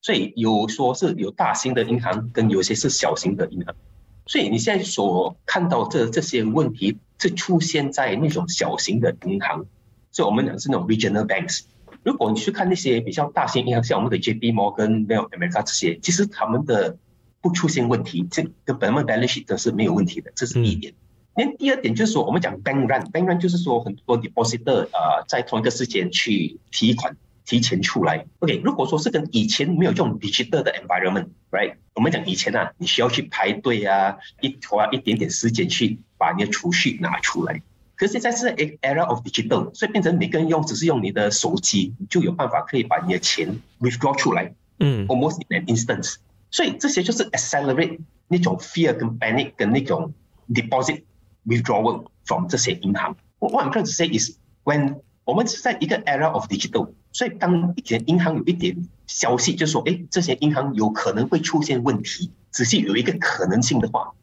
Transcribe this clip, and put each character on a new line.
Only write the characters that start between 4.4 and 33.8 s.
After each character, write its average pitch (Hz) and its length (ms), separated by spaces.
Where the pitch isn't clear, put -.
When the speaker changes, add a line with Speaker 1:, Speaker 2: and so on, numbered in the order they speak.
Speaker 1:
以 202 80
你 117 80
现 202 180
在 180 80
所 92 520
看 175 240
到 120 180
这， 117 200
这 151 140
些 123 220
问 117 300
题 101 240
是 175 120
出 175 280
现 147 320
在 127 240
那 151 140
种 - 200
小 - 280
型 110 220
的 - 160
银 98 160
行， 78 220
所 - 140
以 - 20
我 104 40
们 117 140
讲 - 120
是 - 140
那 117 60
种 87 100
regional 107 400
banks。 95 340
如 277 160
果 214 140
你 - 80
去 - 120
看 202 160
那 185 60
些 127 260
比 131 120
较 151 180
大 151 160
型 123 200
银 123 100
行， 117 80
像 110 160
我 - 20
们 120 80
的 113 80
J 110 160
P 117 180
Morgan、 107 540
Bank 104 160
of - 120
America 87 280
这 - 120
些， 85 280
其 - 100
实 190 140
他 113 220
们 123 180
的 101 320
不 180 100
出 170 160
现 123 200
问 - 160
题， 87 280
这 - 120
跟 135 140
本 107 120
们 135 140
balance 120 280
sheet - 120
都 98 100
是 113 160
没 101 120
有 87 100
问 98 100
题 87 180
的， - 120
这 120 140
是 - 80
第 117 160
一 87 40
点。 - 180
Speaker 2:
嗯。 - 40
Speaker 1:
那 285 220
第 269 140
二 262 100
点 226 140
就 220 100
是 220 60
说， 135 120
我 104 80
们 170 80
讲 98 220
bank 135 240
run，bank 139 400
run 180 140
就 180 100
是 175 80
说 120 260
很 101 120
多 117 160
depositor， 117 600
呃， 78 460
在 123 140
同 113 180
一 110 40
个 120 80
时 123 160
间 90 240
去 - 480
提 113 240
款、 - 240
提 120 160
钱 95 220
出 - 220
来。 80 200
OK， 143 260
如 269 120
果 131 100
说 151 140
是 185 100
跟 151 220
以 110 160
前 143 200
没 175 180
有 117 60
这 - 60
种 123 220
digital 107 420
的 - 120
environment，right？ 92 1000
我 107 60
们 156 100
讲 107 160
以 92 80
前 - 200
啊， 95 220
你 175 80
需 - 160
要 120 80
去 - 140
排 98 280
队 104 320